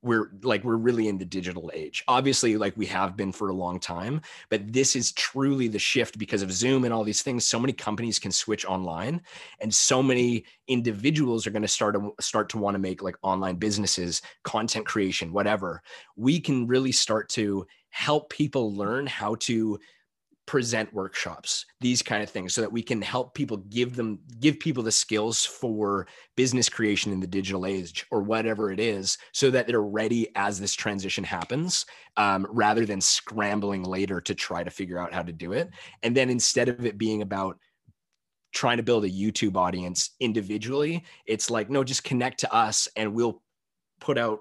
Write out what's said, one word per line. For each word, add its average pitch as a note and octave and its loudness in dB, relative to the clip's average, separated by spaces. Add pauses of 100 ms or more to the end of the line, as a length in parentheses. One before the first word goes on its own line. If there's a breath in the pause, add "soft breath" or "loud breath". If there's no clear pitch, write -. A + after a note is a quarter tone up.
we're, A2+ 2 (120)
like, G#2+ 2
we're A2+ 2
really A2+ 4
in G2 0
the F#2 -4
digital F2 -6
age. - -8
Obviously, B2+ 4
like, G2+ -2
we G#2+ -2
have F#2+ -2
been G2 -2
for G2+ -4
a F#2 -2
long F2+ -4
time, G#2 -6 (300 loud breath)
but G#2 -2
this C3 2
is B2 -2
truly C3+ 0
the G#2+ -2
shift A2+ 0
because G#2 -2
of F#2 -4
Zoom B2+ 2
and A#2 0
all A2+ 0
these G#2 0
things. B2 -2
So A#2+ 2
many B2+ 0
companies A2 -2
can G2 -4
switch G2+ -2
online, F#2 -2 (380 loud breath)
and A2 -2
so C3 6
many B2 4 (240 loud breath)
individuals A#2+ 2
are G#2+ -2
gonna G#2+ 0
start G#2 2
to, G#2 -2
start G#2+ 0
to A#2 -4
wanna G2+ 0
make, F#2+ -2
like, F#2 -4
online F#2+ 0
businesses, F#2 0 (240 loud breath)
content A2 -2
creation, F#2 0
whatever. F#2+ 0 (340 loud breath)
We C#3 2
can C3 0
really C3 2
start A2 2
to G2+ 0 (220 soft breath)
help D3+ 0
people B2+ 0
learn A2 -4
how A2 -4
to A2 0 (640 soft breath)
present A#2 -2
workshops, - -6 (140)
these B2 2
kind G#2+ -2
of G#2 -8
things, F2+ -6
so A#2+ 0
that G#2 -2
we A2+ -2
can A2+ -2
help B2+ -4
people A#2 -4
give A#2+ -2
them, A2 -4 (180)
give C#3+ 4
people B2+ -2
the A2 0
skills A2 2
for G#2 0 (300 loud breath)
business B2+ 4
creation G#2 0
in F#2+ -2
the F#2 -2
digital F#2+ -2
age F#2+ -6
or G#2+ 2
whatever A2 0
it F#2+ -4
is, G2+ 0 (140 loud breath)
so C3+ 4
that B2 4
they're A#2 2
ready A2 2
as G2 0
this G2+ -2
transition G2 -4
happens, B2+ -2 (320 loud breath)
um, G2 2
rather A2 4
than G2+ -2
scrambling G2+ 0
later F#2 -2
to G2 -4
try F2 -4
to F2 -6
figure F2+ -6
out F2 -6
how F2+ -4
to E2+ -8
do E2+ -8
it. C#3 -2 (360 loud breath)
And A#2+ 4
then B2+ 6
instead B2 4
of A#2+ -2
it G2+ -2
being A2 0
about G2 -4 (920)
trying A#2+ 2
to A#2 0
build A2 4
a F#2+ 2
YouTube G2 0
audience F2+ 0 (100)
individually, A#2+ 0 (240 loud breath)
it's G#2+ -2
like, A2 -2
no, C#3 4
just B2+ -2
connect B2+ 0
to - -2
us A2 4
and G#2+ -2
we'll A#2 2 (580)
put C#3 0
out A2+ 0